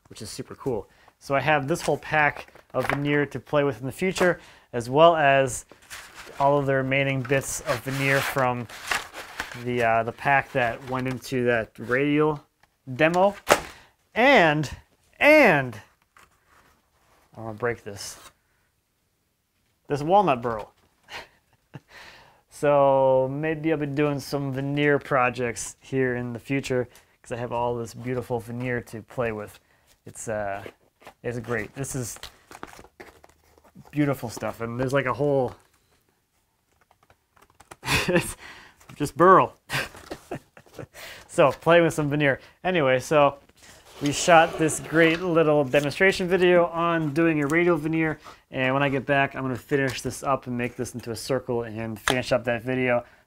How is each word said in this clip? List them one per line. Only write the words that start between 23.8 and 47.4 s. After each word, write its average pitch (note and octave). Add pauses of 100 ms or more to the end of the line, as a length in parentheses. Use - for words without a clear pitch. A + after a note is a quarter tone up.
doing C#3+
some C#3
veneer C#3+
projects B2
here C3
in B2
the A#2
future, C3+ (340)
'cause -
I A#2+
have A#2+
all A#2+
this A#2
beautiful B2
veneer A#2+
to -
play A2+
with. G#2+ (460)
It's, -
uh, G#2 (600)
it's A#2+
great. A2+
This C3+
is B2+ (1700)
beautiful C#3+
stuff, A2
and A#2
there's, C3
like, C#3
a B2
whole, C3+ (2250)
<laughs> -
it's - (580)
just D3
burl. D#3+ (160)
<laughs> - (880)
So C#3+
play E3+
with D#3+
some D3+
veneer. C#3+ (240)
Anyway, D3
so C#3+ (640)
we C#3+
shot E3
this D#3
great D#3+
little D#3+
demonstration D3
video F3+
on E3
doing D#3+